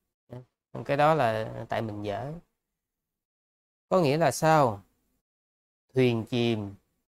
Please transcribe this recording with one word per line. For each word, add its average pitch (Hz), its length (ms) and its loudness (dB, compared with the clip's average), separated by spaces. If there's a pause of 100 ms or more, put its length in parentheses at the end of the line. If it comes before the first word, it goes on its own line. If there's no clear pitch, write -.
(840)
Cái 143 120 -4
đó 151 180 4
là 113 380 -2 (160)
tại 107 140 -4
mình 104 200 -8
dở. 104 300 -8 (1600)
Có 185 120 4
nghĩa 147 160 4
là 160 140 2
sao? 143 520 2 (1120)
Thuyền 120 300 2
chìm, 113 500 -2 (460)